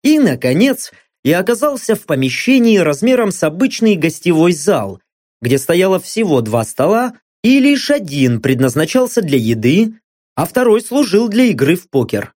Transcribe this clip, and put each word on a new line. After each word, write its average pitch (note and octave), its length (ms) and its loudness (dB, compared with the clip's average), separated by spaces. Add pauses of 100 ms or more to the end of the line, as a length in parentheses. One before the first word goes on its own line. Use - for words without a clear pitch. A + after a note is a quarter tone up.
И, D4+ 160 4
наконец, F3+ 720 0 (320)
я E3 160 2
оказался A#3 560 -2
в - 100 -14
помещении G#3 720 2
размером G3+ 520 0
с - 120 -4
обычный G3+ 520 0
гостевой E3 560 0
зал, C#3 480 -2 (420)
где A#2+ 160 0
стояло F3+ 420 0
всего F3 420 -2
два A2 240 -2
стола, A3+ 480 -2 (300)
и C4 160 4
лишь C#4+ 320 0
один C#3 500 0
предназначался C#3+ 800 0
для C#3+ 160 0
еды, A#2+ 560 0 (400)
а D3+ 120 -4
второй A#3+ 360 2
служил A#3+ 460 0
для A3+ 180 2
игры D3+ 300 2
в - 140 -14
покер. A2 500 -4